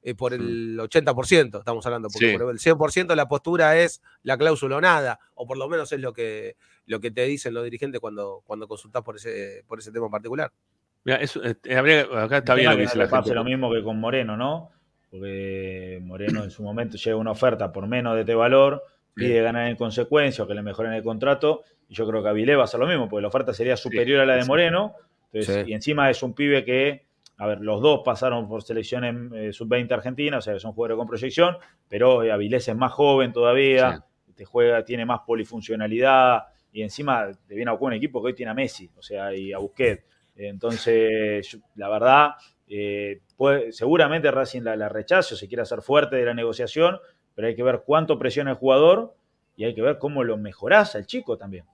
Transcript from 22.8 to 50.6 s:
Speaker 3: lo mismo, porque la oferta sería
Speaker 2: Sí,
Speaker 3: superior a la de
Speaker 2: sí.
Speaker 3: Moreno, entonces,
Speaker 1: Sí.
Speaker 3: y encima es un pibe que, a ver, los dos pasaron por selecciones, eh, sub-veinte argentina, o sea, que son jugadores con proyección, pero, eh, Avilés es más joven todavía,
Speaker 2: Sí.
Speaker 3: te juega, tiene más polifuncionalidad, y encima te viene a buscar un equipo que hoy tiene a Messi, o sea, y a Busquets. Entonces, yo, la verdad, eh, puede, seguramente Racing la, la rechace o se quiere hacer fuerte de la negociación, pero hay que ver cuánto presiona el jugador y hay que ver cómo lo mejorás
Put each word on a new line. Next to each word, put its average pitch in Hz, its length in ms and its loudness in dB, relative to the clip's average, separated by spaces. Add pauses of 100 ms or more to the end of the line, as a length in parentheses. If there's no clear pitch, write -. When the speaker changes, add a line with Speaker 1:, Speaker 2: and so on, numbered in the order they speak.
Speaker 3:
lo 131 60 2
mismo, 165 220 0
porque 104 140 -4
la 104 60 -2
oferta 127 260 -2
sería 120 220 0
Speaker 2:
Sí, - 80 -12
Speaker 3:
superior 123 360 2
a 135 60 6
la 131 100 4
de 123 60 2
Speaker 2:
sí. 127 60 -2
Speaker 3:
Moreno, 170 460 0 (380)
entonces, 101 320 -2
Speaker 1:
Sí. 113 60 -8
Speaker 3:
y 110 40 -4
encima 139 360 2
es 123 120 -2
un 123 120 -6
pibe 143 320 2
que, 135 400 0 (320)
a 101 80 -6
ver, 104 140 -4
los 107 200 -2
dos 147 240 4
pasaron 120 420 -2
por 107 160 -10
selecciones, 120 520 -6 (200)
eh, 107 200 -8
sub-veinte 120 400 -2
argentina, 131 420 -4
o 117 60 -2
sea, 107 100 -6
que 98 80 -6
son 110 120 -12
jugadores 113 260 -2
con 120 80 -4
proyección, 131 500 0 (320)
pero, 120 360 4
eh, 113 60 2
Avilés 107 380 -2
es 110 80 -2
más 123 160 0
joven 135 400 4
todavía, 127 680 4 (240)
Speaker 2:
Sí. - 80 -20
Speaker 3:
te 101 100 -20
juega, 117 400 2
tiene 117 220 -6
más 120 200 -2
polifuncionalidad, 113 1160 2 (280)
y 110 120 -8
encima 113 480 -2 (180)
te 101 60 -20
viene 117 160 -4
a - 20 0
buscar - 140 -2
un 123 80 -2
equipo 127 260 -4
que 110 80 -6
hoy 127 60 -4
tiene 117 180 -10
a - 20 -6
Messi, 120 440 -6
o - 40 -20
sea, 98 320 -8
y 98 160 -8
a 95 80 -8
Busquets. 101 460 -2 (320)
Entonces, 107 1120 0
yo, 113 100 -18 (180)
la 101 120 -8
verdad, 131 420 6 (380)
eh, 101 520 -6 (160)
puede, 135 360 0
seguramente 151 580 2
Racing 131 320 -2
la, 113 140 -4
la 107 140 -4
rechace 113 440 0
o - 40 -12
se 101 100 -16
quiere 117 140 -6
hacer 107 200 -6
fuerte 147 340 2
de 127 100 2
la 120 80 -2
negociación, 120 640 0 (360)
pero 110 140 -2
hay 117 60 -2
que 117 80 -4
ver 123 220 0
cuánto 151 340 2
presiona 139 320 -2
el 123 60 -4
jugador 156 580 6 (420)
y 104 80 -6
hay 117 100 -2
que 110 80 -4
ver 139 160 2
cómo 139 260 -2
lo 113 120 -2
mejorás 107 600 2